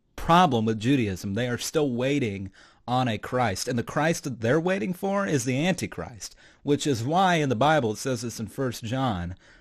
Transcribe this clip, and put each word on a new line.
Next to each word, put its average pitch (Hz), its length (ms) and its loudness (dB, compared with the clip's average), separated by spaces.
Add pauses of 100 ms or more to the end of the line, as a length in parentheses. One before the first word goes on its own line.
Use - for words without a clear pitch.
(180)
problem 165 480 4
with 110 140 0
Judaism. 104 560 0
They 123 120 -2
are 120 100 -2
still 151 320 0
waiting 120 640 -2 (360)
on 127 200 2
a 107 100 0
Christ. 117 500 -2
And 123 120 -2
the 113 40 -2
Christ 156 420 -2
that 120 160 -8
they're 123 180 4
waiting 190 340 0
for 196 320 -2
is 147 200 0
the 135 200 0
Antichrist, - 680 -4 (280)
which 143 220 0
is 120 180 0
why 175 320 4
in 147 140 2
the 120 60 2
Bible 131 380 4
it 101 40 -8
says 123 260 -4
this 117 180 -8
in 104 60 -6
First 127 360 -6
John, 104 520 -2 (260)